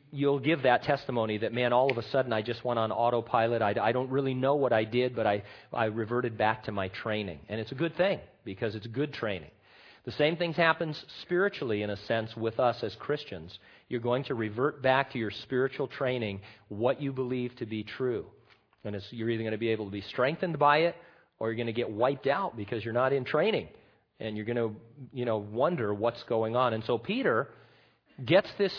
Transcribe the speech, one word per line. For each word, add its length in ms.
you'll 300
give 220
that 200
testimony 560
that, 140
"Man, 200
all 200
of 60
a 40
sudden 300
I 100
just 220
went 160
on 100
autopilot. 720
I, 180
I 120
don't 180
really 240
know 220
what 160
I 100
did, 320
but 120
I, 180
I 120
reverted 520
back 280
to 80
my 160
training." 500
And 120
it's 100
a 60
good 200
thing 220
because 300
it's 140
good 240
training. 380
The 80
same 240
thing 180
happens 500
spiritually, 600
in 80
a 60
sense, 400
with 220
us 240
as 140
Christians. 600
You're 120
going 240
to 100
revert 480
back 300
to 60
your 120
spiritual 560
training, 540
what 320
you 120
believe 440
to 100
be 180
true. 400
And 120
it's, 140
you're 180
either 160
gonna 140
be 120
able 140
to 60
be 100
strengthened 580
by 200
it, 180
or 100
you're 100
gonna 140
get 180
wiped 360
out 300
because 280
you're 100
not 180
in 120
training. 440
And 160
you're 100
gonna, 240
you 140
know, 120
wonder 540
what's 300
going 340
on. 160
And 120
so 120
Peter 540
gets 320
this 220